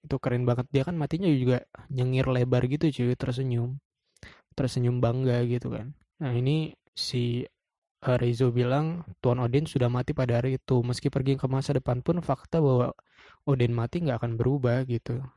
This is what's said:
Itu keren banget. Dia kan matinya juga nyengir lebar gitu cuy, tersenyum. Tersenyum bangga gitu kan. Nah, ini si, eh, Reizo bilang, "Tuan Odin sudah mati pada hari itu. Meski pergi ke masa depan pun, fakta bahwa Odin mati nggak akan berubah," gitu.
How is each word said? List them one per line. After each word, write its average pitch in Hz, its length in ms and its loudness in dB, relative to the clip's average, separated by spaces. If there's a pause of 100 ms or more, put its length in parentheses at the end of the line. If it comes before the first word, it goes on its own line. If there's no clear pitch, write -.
Itu 147 160 -4
keren 123 320 0
banget. 120 240 -2
Dia 135 160 2
kan 175 80 -4
matinya 160 320 -2
juga 127 320 2 (320)
nyengir 127 400 0
lebar 123 320 2
gitu 143 240 0
cuy, 123 240 0
tersenyum. 123 640 -2 (800)
Tersenyum 123 400 0
bangga 123 480 0
gitu 120 240 -2
kan. 113 240 -8 (320)
Nah, 127 80 -2
ini 143 400 0 (240)
si, 120 480 -4 (560)
eh, 127 160 2
Reizo 120 400 2
bilang, 147 480 0 (160)
"Tuan 123 240 2
Odin 139 240 0
sudah 120 240 2
mati 123 240 -2
pada 120 240 2
hari 131 160 0
itu. 127 240 2
Meski 120 320 -2
pergi 135 240 0
ke - 80 -6
masa 135 320 0
depan 127 240 0
pun, 170 240 0
fakta 156 400 0
bahwa 127 320 4 (480)
Odin 123 320 2
mati 120 240 -2
nggak 139 240 -2
akan 113 160 -2
berubah," 127 480 2
gitu. 123 320 -4 (160)